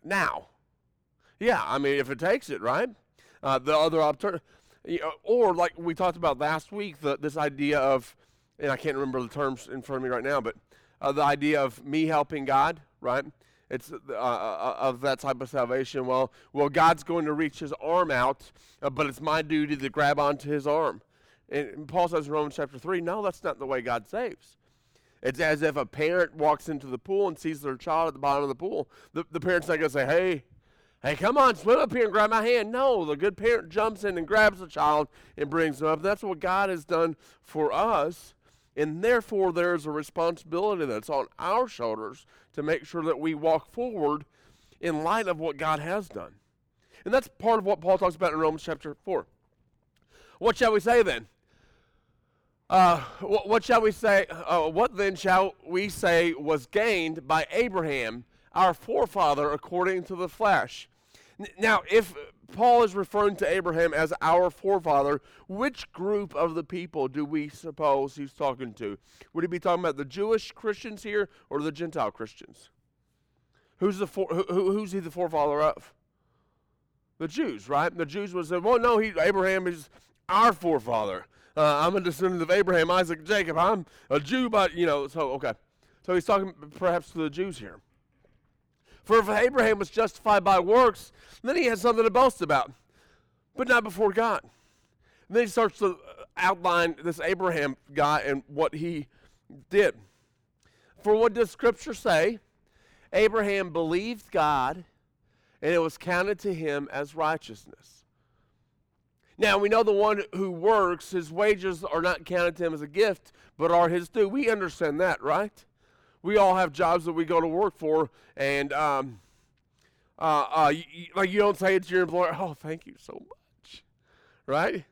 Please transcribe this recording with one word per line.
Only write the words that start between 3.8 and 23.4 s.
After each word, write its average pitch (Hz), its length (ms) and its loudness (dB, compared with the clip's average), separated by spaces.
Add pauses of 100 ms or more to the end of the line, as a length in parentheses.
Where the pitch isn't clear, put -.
alter-, 156 400 -2 (460)
you 170 140 -4
know, 156 120 -6 (100)
or 220 320 4
like 170 220 0
we 170 180 -6
talked 175 220 -2
about 156 220 -2
last 151 340 -2
week, 202 280 -10
the, 143 180 -2
this 143 180 -6
idea 143 420 -2
of, 131 380 0 (420)
and 147 120 -4
I 135 60 -2
can't 143 200 -4
remember 131 240 -4
the 120 80 -8
terms 135 420 -6
in 127 120 -12
front 135 160 -8
of 127 60 -6
me 131 40 -4
right 123 160 -4
now, 139 160 0
but, 113 160 -8 (440)
uh, 139 120 -2
the 147 100 0
idea 143 400 2
of 127 220 -6
me 156 220 -2
helping 151 380 -2
God, 139 360 2 (200)
right? 127 240 -2 (460)
It's, 120 220 -10
uh, - 60 -14 (100)
uh, 131 60 -8
uh, 110 640 -4
of 127 240 -4
that 135 160 -2
type 135 240 -6
of 127 80 -12
salvation. 131 560 -4
Well, 127 260 0 (200)
well, - 180 0
God's 165 320 4
going 170 240 -4
to 151 80 -2
reach 151 240 -4
his 147 160 -10
arm 165 360 0
out, 131 400 -2 (300)
uh, 143 80 -4
but 139 180 -2
it's 131 140 -8
my 156 220 0
duty 151 340 -2
to 135 140 -6
grab 143 280 0
onto 143 320 0
his 143 160 -2
arm. 147 360 -2 (480)
And, 143 180 -4
and 143 200 -14
Paul 175 200 0
says 160 180 -2
in 143 60 -6
Romans 151 240 -2
chapter 139 220 -8
three, 175 220 -4
no, 180 220 -6
that's 196 220 -6